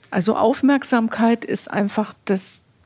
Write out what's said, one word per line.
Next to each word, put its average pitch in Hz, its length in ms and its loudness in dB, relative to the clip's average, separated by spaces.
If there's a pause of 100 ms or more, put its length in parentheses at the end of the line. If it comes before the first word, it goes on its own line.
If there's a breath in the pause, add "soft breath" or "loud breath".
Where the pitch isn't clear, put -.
Also 190 260 0
Aufmerksamkeit 233 1080 2
ist - 240 -4
einfach 208 440 -2 (120)
das - 360 -2 (240)